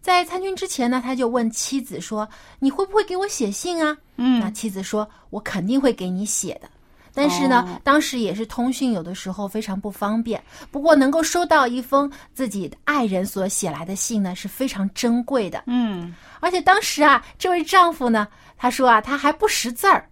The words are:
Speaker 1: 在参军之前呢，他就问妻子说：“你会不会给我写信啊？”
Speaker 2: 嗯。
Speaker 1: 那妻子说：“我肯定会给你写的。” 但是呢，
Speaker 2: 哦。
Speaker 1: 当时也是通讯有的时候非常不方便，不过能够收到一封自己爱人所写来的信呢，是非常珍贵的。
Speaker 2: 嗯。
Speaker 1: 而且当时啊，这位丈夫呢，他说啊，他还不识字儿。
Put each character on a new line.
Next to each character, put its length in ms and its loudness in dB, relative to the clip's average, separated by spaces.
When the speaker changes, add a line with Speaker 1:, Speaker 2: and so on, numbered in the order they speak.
Speaker 1:
在 220 4
参 160 -6
军 140 -4
之 140 -8
前 200 -2
呢， 160 0
他 120 -4
就 100 0
问 240 0
妻 320 -4
子 180 -10
说 280 -6
：“你 100 4
会 160 -2
不 80 -14
会 80 4
给 140 -4
我 100 -2
写 240 -4
信 340 -2
啊？” 120 0
Speaker 2:
嗯。 200 4
Speaker 1:
那 140 0
妻 180 -6
子 100 -8
说 280 -4
：“我 100 -8
肯 260 -4
定 140 2
会 120 4
给 160 -6
你 160 -4
写 380 -6
的。” 80 -20
但 160 2
是 200 0
呢， 180 4
Speaker 2:
哦。 160 -10
Speaker 1:
当 180 4
时 200 -4
也 120 -2
是 140 -6
通 260 -2
讯 200 -2
有 100 -2
的 140 -10
时 160 -8
候 160 -6
非 120 -6
常 180 -6
不 120 -8
方 320 -2
便， 180 -4
不 100 -8
过 140 6
能 160 6
够 100 2
收 240 0
到 220 4
一 160 -4
封 260 2
自 160 -4
己 220 -6
爱 200 0
人 220 0
所 220 -4
写 200 -4
来 160 -8
的 120 -8
信 260 -2
呢， 140 -2
是 100 -12
非 220 -4
常 260 -2
珍 300 0
贵 260 -2
的。 160 -10
Speaker 2:
嗯。 480 -2
Speaker 1:
而 100 -2
且 120 0
当 200 6
时 220 -2
啊， 240 6
这 140 -2
位 140 0
丈 280 6
夫 160 -2
呢， 200 0
他 140 0
说 180 2
啊， 120 6
他 180 -4
还 140 2
不 160 0
识 240 -2
字 160 0
儿。 240 2